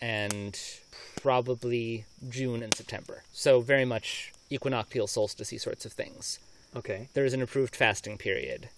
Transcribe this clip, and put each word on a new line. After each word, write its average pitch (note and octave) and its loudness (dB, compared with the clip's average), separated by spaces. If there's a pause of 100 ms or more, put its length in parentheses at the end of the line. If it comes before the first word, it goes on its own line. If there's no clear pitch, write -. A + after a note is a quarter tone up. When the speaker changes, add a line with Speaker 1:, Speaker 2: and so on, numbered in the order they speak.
Speaker 1:
and G#2 0 (640)
probably A#2+ 2 (240)
June A#2+ -2
and A2 0
September. - -8 (100)
So C3 8
very C3+ 4
much - -2 (180)
equinoctial, B2+ 0
solstice-y G#2+ -2
sorts - -6
of - -12
things. - -8 (380)
Speaker 2:
Okay. A2 -6
Speaker 1:
There C#3 4
is C3 4
an C3 2
approved B2+ 0
fasting G#2+ 2
period. - -4